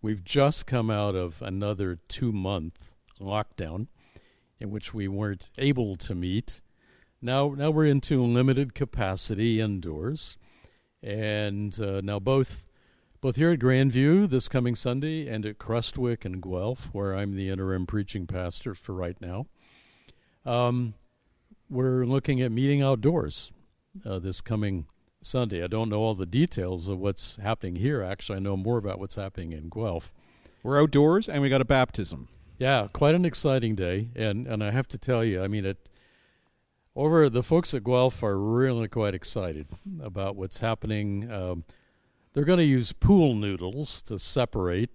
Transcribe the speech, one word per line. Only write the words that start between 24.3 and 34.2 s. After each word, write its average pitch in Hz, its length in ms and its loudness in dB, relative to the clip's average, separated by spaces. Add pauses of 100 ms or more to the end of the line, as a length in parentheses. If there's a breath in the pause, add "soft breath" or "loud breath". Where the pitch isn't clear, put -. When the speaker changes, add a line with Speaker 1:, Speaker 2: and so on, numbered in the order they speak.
Speaker 1:
coming 101 460 -2 (360)
Sunday. 107 400 -2
I 90 60 -4
don't 110 220 -2
know 104 100 0
all 110 160 2
the 95 100 -4
details 92 640 -2
of 95 100 -4
what's 98 380 -4
happening 101 400 -4
here. 120 260 -2
Actually, 98 360 -6
I - 20 -4
know 98 160 -2
more 107 220 0
about 98 220 -4
what's 95 160 -10
happening 95 360 -8
in 78 160 -10
Guelph. 92 460 -6 (500 soft breath)
Speaker 2:
We're 143 180 4
outdoors, 156 460 4
and 151 140 -2
we 139 80 2
got 131 100 4
a 131 60 2
baptism. 98 640 0 (280)
Speaker 1:
Yeah, 127 360 2
quite 147 220 6
an 180 100 4
exciting 131 500 2
day. 95 400 -2
And, 110 320 -2